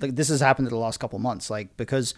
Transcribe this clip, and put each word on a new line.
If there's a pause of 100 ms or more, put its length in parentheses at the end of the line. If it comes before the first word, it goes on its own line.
like,
this
has
happened
in
the
last
couple
months,
like,
because